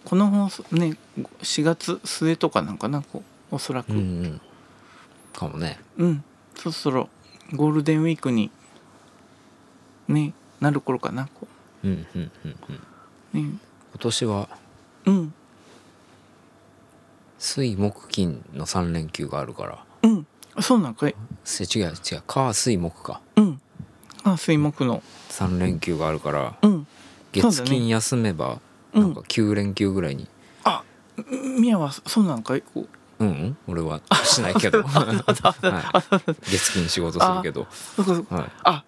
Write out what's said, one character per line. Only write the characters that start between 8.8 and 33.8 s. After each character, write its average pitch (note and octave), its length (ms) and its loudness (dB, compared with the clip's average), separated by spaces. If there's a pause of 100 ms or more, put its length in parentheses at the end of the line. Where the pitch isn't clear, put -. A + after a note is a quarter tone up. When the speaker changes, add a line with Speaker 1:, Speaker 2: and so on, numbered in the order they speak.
Speaker 1:
ね、 D3+ 240 2 (280)
な D3 100 4
る C#3+ 100 0
頃 B2+ 180 -2
か - 140 -6
な、 C3 140 -6
こ - 200 -18 (380)
う。 G2 40 -2
Speaker 2:
う - 20 2
ん、 E2+ 240 -4
う F2+ 40 -8
ん、 D#2+ 120 -6 (140)
う D#2 40 -10
ん、 D2+ 80 -12 (800)
う D3 40 -2
ん。 D3 120 -4
Speaker 1:
ね。 G3+ 80 -10 (340)
Speaker 2:
今 - 60 -16
年 A#2+ 280 -2
は、 G#2 220 -2 (560)
Speaker 1:
う F#3+ 60 4
ん。 E3+ 240 2 (2000)
Speaker 2:
水、 B2 380 -2
木、 G2+ 320 -2
金 E2 340 -2 (120)
の D2+ 120 -8
三 F2 260 -2
連 D#2+ 160 -4
休 D2+ 200 -10
が C#2 120 -6
あ C2+ 40 -6
る B1 80 -12
か - 140 -12
ら。 - 180 -14 (180)
Speaker 1:
う A3 60 6
ん。 F#3 180 2 (280)
あ、 G#3 80 -2
そ B3+ 140 4
う A3 40 4
な C#3 100 0
ん A2 40 -8
か - 140 0
い。 - 60 -4 (300)
Speaker 2:
せ-、 - 200 -6
違 G2+ 200 0
う、 - 40 -2
違 E2 280 -8
う。 D#2 100 -12
火、 C3 280 0
水、 A2+ 240 2
木 E2+ 240 -4
か。 - 180 -12 (160)
Speaker 1:
う G#3+ 40 10
ん。 E3+ 200 4 (600)
火、 F#3+ 140 4
水、 D#3+ 200 2
木 D3 280 2
の。 A#2+ 180 0 (260)
Speaker 2:
三 F2+ 300 0
連 F2+ 220 2
休 E2 180 -2
が D#2+ 100 0
あ D#2 40 0
る D2+ 80 -2
か D2 120 -4
ら。 C#2+ 300 -2
Speaker 1:
う G#3 60 10
ん。 D#3+ 180 2 (460)
Speaker 2:
月、 F#3+ 100 2
Speaker 1:
そ A#3+ 60 6
う G#3+ 40 4
だ C3+ 100 -2
ね。 B2 60 -2
Speaker 2:
金 B2 200 2
休 A2+ 280 2
め A2 160 2
ば、 B1+ 280 -4 (340)
Speaker 1:
う G#3+ 60 6
ん。 - 20 8
Speaker 2:
な G3 60 2
ん D3+ 60 -2
か - 140 -12
九 G#2+ 260 2
連 G2+ 200 -2
休 G2+ 160 2
ぐ F#2+ 100 0
ら E2 100 -2
い C#2 60 -6
に。 C2+ 120 -12 (360)
Speaker 1:
あ、 - 180 0 (460)
み-、 C4 320 -2
宮 A3+ 180 4
は C#3+ 140 -2
そ-、 - 140 -14
そ - 160 2
う G3 40 4
な D#3 100 0
ん A2+ 60 -6
か C3 140 -2
い？ C#3 60 -2
こ - 180 -8
う。 - 80 -8 (300)
Speaker 2:
う A2 60 0
ん、 G#2 40 4
う - 20 0
ん。 E2+ 260 -4 (100)
俺 E2+ 140 -4